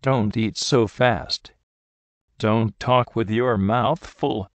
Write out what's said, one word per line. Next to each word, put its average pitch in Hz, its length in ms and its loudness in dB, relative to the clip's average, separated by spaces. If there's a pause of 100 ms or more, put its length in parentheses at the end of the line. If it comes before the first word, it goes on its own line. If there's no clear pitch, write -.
Don't 127 340 0
eat 113 220 -2
so 120 300 2
fast. - 640 -2 (880)
Don't 110 400 0
talk 123 360 0
with 110 140 -2
your 117 280 0
mouth 110 460 0
full. 127 460 -4 (100)